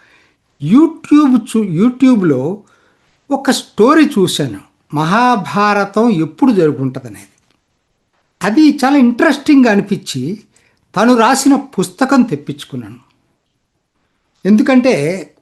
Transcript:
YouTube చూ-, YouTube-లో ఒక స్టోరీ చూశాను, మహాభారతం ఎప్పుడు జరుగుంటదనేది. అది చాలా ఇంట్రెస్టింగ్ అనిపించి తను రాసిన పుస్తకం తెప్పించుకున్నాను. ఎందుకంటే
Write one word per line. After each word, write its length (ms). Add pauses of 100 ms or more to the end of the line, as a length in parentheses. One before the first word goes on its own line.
(640)
YouTube 760
చూ-, 300
YouTube-లో 960 (680)
ఒక 200
స్టోరీ 540
చూశాను, 540 (340)
మహాభారతం 1160
ఎప్పుడు 420
జరుగుంటదనేది. 1040 (880)
అది 420
చాలా 120
ఇంట్రెస్టింగ్ 680
అనిపించి 720 (580)
తను 200
రాసిన 380
పుస్తకం 680
తెప్పించుకున్నాను. 800 (1500)
ఎందుకంటే 960